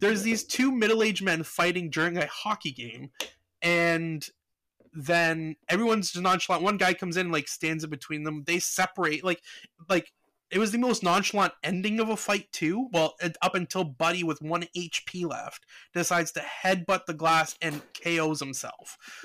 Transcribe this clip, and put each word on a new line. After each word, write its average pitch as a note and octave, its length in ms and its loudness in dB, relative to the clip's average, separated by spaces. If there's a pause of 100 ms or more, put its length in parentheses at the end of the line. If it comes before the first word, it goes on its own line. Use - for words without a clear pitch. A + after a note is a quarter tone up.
There's G3+ 220 4
these A3 220 0
two C4 280 2
middle-aged A3 500 2
men E3 200 2
fighting F3 480 0
during E3 260 0
a D#3 100 0
hockey G#3 460 -4
game, A#2+ 380 -12 (520)
and E3 640 2 (720)
then D#3+ 600 2 (120)
everyone's G#3+ 440 2
just F3 100 -6
nonchalant. F3+ 400 2
One G3+ 140 2
guy F#3 180 4
comes F3 220 -4
in, F3+ 140 0
like, D3+ 160 0
stands D#3+ 380 -4
in D#3 60 -8
between D3+ 340 -8
them. D3+ 220 -6
They F3+ 140 0
separate. F3 640 -2
Like, F3+ 180 0 (460)
like, F3+ 240 0 (400)
it F#3 80 0
was G#3+ 100 2
the A3+ 80 0
most A#3+ 240 2
nonchalant F#3+ 500 2 (120)
ending F#3 340 -2
of A3+ 120 0
a G#3+ 60 -2
fight, - 360 -2
too. G3+ 400 0
Well, D#3+ 280 2
it, F3 220 -4
up F#3 140 2
until F#3 260 -2
Buddy, E3 400 -2
with D#3+ 180 -2
one E3+ 260 -4 (100)
H F3 280 -6
P F3+ 200 -6
left, B2 420 -8 (260)
decides E3+ 400 0
to D#3 80 -8
headbutt F#3 680 -2
the E3+ 80 -6
glass D#3+ 460 2
and D3+ 220 -4 (100)
K E3+ 280 -2
Os D#3 200 0
himself. - 580 -10 (260)